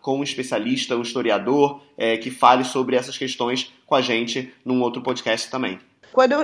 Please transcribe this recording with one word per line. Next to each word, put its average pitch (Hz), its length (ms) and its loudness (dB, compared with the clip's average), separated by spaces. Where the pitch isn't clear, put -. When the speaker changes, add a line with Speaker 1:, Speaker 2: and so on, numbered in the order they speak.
Speaker 1:
com 139 180 -2
um 143 40 -2
especialista, 127 760 -4
um 120 40 -2
historiador, 120 800 0
é, 113 200 0
que 127 120 -8
fale 127 360 6
sobre 127 320 0
essas 151 200 -4
questões 127 540 -4
com 151 100 0
a 131 60 4
gente 123 520 -2
num 127 160 2
outro 120 200 -2
podcast 123 480 -2
também. 110 300 -4
Speaker 2:
Quando 262 200 4